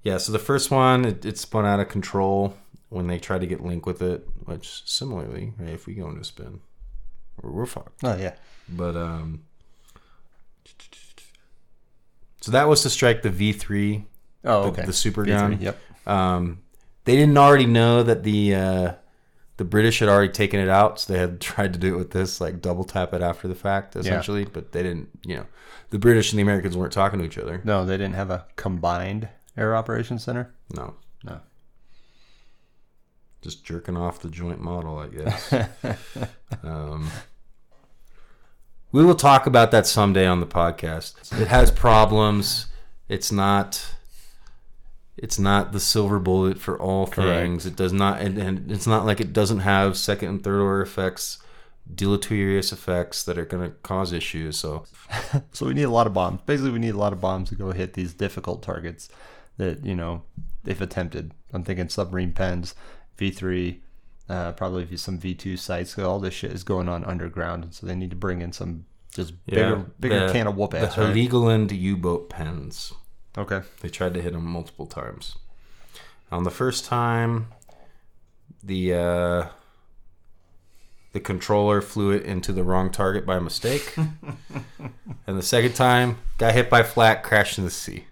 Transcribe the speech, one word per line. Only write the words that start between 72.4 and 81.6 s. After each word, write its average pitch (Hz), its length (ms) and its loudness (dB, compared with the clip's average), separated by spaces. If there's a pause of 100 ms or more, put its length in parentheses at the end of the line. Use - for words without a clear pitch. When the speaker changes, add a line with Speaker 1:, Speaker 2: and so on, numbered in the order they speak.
Speaker 2:
Okay. 98 240 -4 (200)
Speaker 1:
They 87 80 -8
tried 90 260 -4
to 87 80 -4
hit 87 100 -6
'em 82 120 -6
multiple 85 420 -10
times. - 480 -12 (960)
On 87 120 -4
the 87 80 -2
first 127 340 -4
time, 117 640 -2 (1120)
the, 92 320 -2
uh, 87 520 0 (1700)
the 101 60 -4
controller 104 640 2